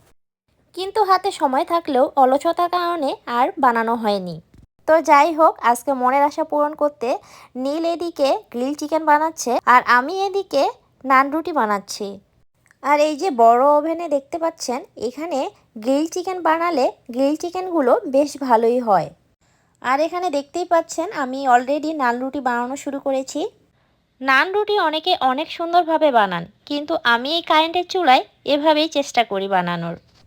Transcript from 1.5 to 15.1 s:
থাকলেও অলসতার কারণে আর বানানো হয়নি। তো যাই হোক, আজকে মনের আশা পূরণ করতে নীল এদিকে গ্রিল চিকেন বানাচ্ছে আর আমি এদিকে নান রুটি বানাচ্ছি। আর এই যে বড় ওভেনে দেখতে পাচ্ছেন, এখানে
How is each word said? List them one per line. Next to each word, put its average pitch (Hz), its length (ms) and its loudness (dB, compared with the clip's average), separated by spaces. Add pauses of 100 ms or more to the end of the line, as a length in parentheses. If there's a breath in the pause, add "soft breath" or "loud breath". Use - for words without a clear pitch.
থাকলেও 294 320 0 (180)
অলসতার 330 540 2
কারণে 339 340 -2 (280)
আর 254 80 4 (180)
বানানো 226 380 2
হয়নি। 190 340 -2 (520)
তো 311 60 6 (140)
যাই 302 300 6
হোক, 330 140 6 (180)
আজকে 247 200 -2 (100)
মনের 254 300 2
আশা 311 200 -4
পূরণ 294 220 0 (100)
করতে 294 260 -4 (540 loud breath)
নীল 302 300 -4
এদিকে 330 360 -2 (240)
গ্রিল 254 280 -4
চিকেন 311 300 -4
বানাচ্ছে 302 420 0 (220)
আর 247 60 8 (160)
আমি 277 180 0 (120)
এদিকে 381 360 -2 (480)
নান 269 220 6
রুটি 320 280 -4
বানাচ্ছি। 208 460 -4 (760)
আর 277 140 4 (120)
এই 311 140 -2
যে 381 60 -2 (140)
বড় 233 200 4 (140)
ওভেনে 330 300 -2 (100)
দেখতে 277 260 -6
পাচ্ছেন, 330 380 -6 (280)
এখানে 302 300 -8 (460 soft breath)